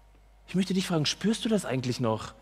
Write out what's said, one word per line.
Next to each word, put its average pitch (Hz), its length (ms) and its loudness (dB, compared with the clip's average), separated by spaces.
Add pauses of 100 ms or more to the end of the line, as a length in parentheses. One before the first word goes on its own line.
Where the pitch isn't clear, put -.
(460)
Ich - 80 -12
möchte 185 200 2
dich 185 120 0
fragen, 156 200 2
spürst - 380 -2
du 240 40 0
das 214 160 2
eigentlich 123 360 -2
noch? 110 420 0